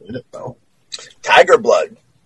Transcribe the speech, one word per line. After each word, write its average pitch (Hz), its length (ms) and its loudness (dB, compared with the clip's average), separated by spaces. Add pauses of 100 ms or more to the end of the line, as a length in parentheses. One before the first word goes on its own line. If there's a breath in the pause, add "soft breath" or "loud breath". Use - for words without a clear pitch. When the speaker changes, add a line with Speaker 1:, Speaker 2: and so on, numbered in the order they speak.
Speaker 1:
did 233 80 -16
it, 247 160 -14
though. - 260 -18 (640 loud breath)
Speaker 2:
Tiger - 380 2
Blood. 92 360 -2 (300)